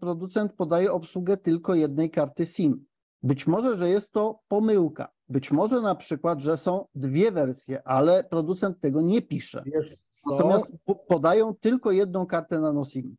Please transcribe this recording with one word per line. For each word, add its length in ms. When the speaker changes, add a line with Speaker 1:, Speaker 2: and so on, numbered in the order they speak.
Speaker 1:
producent 520
podaje 400
obsługę 440
tylko 380
jednej 360
karty 360
sim. 380
Być 240
może, 300
że 140
jest 220
to 360
pomyłka. 600
Być 220
może 300
na 140
przykład, 460
że 160
są 380
dwie 380
wersje, 520
ale 400
producent 560
tego 200
nie 220
pisze. 440
Speaker 2:
Wiesz 300
co? 260
Speaker 1:
Natomiast 360
po-, 100
podają 600
tylko 380
jedną 340
kartę 340
nano 240
sim. 340